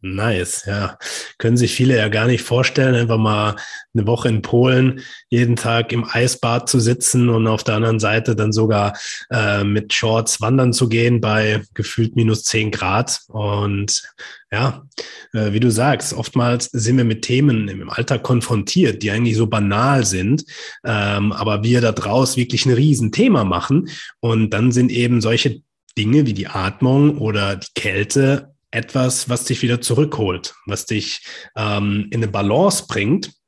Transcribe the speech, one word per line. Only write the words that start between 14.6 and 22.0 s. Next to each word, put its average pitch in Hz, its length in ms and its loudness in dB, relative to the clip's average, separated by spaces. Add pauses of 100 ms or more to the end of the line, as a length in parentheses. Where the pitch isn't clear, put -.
äh, 107 180 0
wie 104 80 0
du 123 100 4
sagst, 120 440 0
oftmals 120 540 -2
sind 120 280 0
wir 131 80 4
mit 113 200 0
Themen 123 440 2
im 95 220 -10
Alltag 120 340 -4
konfrontiert, 117 800 0
die 104 80 0
eigentlich 113 240 0
so 113 120 2
banal 110 580 2
sind, 101 400 0 (400)
ähm, 104 480 0
aber 104 320 -2
wir 120 160 4
da 113 100 2
draus 123 460 0